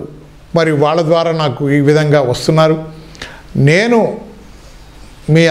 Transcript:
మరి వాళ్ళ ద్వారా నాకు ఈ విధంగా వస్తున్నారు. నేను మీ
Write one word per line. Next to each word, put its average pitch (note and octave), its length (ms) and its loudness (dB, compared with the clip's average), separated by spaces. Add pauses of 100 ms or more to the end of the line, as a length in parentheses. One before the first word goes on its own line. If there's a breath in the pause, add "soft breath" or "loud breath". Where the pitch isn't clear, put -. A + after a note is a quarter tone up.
(580)
మరి D#3+ 140 0 (100)
వాళ్ళ D3+ 180 0 (100)
ద్వారా E3 220 0 (100)
నాకు C#3+ 220 -4 (140)
ఈ - 100 2
విధంగా D3+ 320 2 (120)
వస్తున్నారు. D#3+ 440 0 (920 loud breath)
నేను A3 300 2 (1300)
మీ E3 180 4